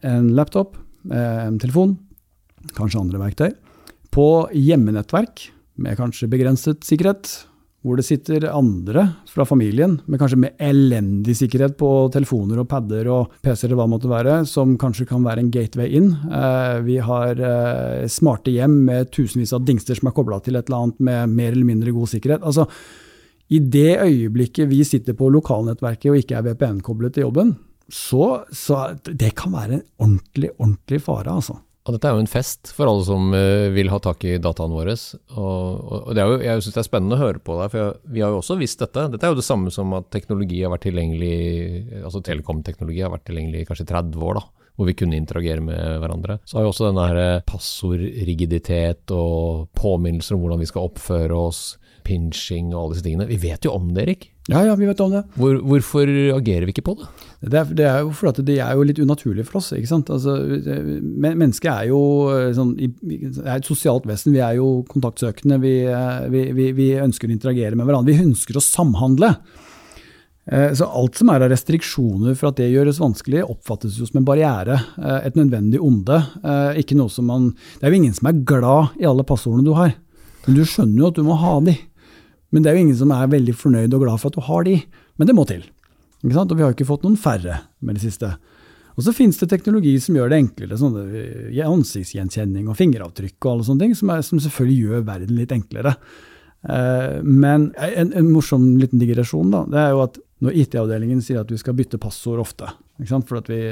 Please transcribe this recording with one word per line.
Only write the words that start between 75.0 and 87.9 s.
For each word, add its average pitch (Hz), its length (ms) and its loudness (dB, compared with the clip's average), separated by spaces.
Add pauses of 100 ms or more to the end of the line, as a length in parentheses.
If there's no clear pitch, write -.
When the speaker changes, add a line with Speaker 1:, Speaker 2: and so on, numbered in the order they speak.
Speaker 1:
et 127 100 0
nødvendig 123 460 2
onde. 127 320 2 (240)
Eh, 143 420 0
ikke 143 160 2
noe 120 140 0
som 123 180 -2
man, 123 220 2 (240)
det 135 100 -4
er 165 80 6
jo 196 60 6
ingen 120 160 4
som 139 160 2
er 151 180 2
glad 135 480 4
i - 80 0
alle 135 220 2
passordene 123 400 2
du 151 100 4
har. 170 160 4 (540)
Men 135 100 8
du 160 60 6
skjønner 131 400 4
jo 175 80 4
at 170 80 -2
du 151 80 2
må 160 100 2
ha 170 160 2 (140)
de. 156 80 6 (720)
Men 156 140 4
det 151 80 6
er - 20 4
jo 185 80 4
ingen 143 160 6
som 139 160 4
er 131 160 2
veldig 127 240 4
fornøyd 117 400 2
og 135 80 2
glad 113 160 2
for 139 140 -4
at - 20 -20
du 160 80 -6
har 170 240 0
de. 190 60 4 (420)
Men - 140 4
det 254 100 8
må 143 80 4
til. 90 140 -8 (580)
Ikke 127 160 0
sant? 185 160 2
Og 160 80 0
vi 156 60 4
har 127 80 4
jo - 20 -2
ikke 135 140 -2
fått 143 180 -2
noen 214 140 4
færre 90 400 -2 (180)
med - 160 -6